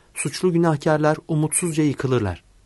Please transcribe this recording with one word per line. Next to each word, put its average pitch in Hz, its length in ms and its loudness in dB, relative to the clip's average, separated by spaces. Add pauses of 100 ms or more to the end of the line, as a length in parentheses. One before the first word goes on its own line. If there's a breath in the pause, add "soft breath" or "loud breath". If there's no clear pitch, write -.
(140 soft breath)
suçlu - 400 -2
günahkarlar 156 640 2 (100)
umutsuzca 156 560 0
yıkılırlar. 127 600 0 (220)